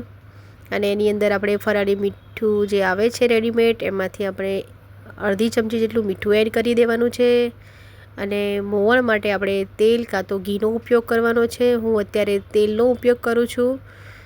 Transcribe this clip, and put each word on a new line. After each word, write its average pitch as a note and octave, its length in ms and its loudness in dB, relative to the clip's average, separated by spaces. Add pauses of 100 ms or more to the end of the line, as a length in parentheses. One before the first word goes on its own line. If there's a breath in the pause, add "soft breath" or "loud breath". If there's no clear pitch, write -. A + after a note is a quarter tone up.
(720 loud breath)
અને G3+ 200 0
એની G#3 180 2
અંદર G#3 220 0
આપણે G3+ 240 0
ફરાળી G3+ 380 0
મીઠું G#3 720 -2
જે G3+ 180 0
આવે G3 260 2
છે A#3+ 160 0
રેડીમેડ, A#3 560 2
એમાંથી F#3+ 420 -4
આપણે G3 400 -6 (540)
અડધી G3+ 300 0
ચમચી A3+ 300 -2
જેટલું A3+ 260 0
મીઠું G3+ 320 0
એડ A3 120 2
કરી A3+ 260 0
દેવાનું A#3 360 2
છે. A#3+ 420 2 (640 loud breath)
અને G3+ 420 -4
મોવણ G#3 420 2
માટે G#3+ 300 0
આપણે G3 320 -2
તેલ A3+ 400 0
કાં F#3+ 200 -4
તો G3 140 -6
ઘીનો G3+ 300 -4
ઉપયોગ A#3 360 0
કરવાનો A#3 420 0
છે. B3 280 0
હું A3+ 260 0
અત્યારે G3+ 380 0
તેલનો G#3+ 460 0
ઉપયોગ B3 320 2
કરું A#3+ 300 0
છું. B3 340 -2 (460 loud breath)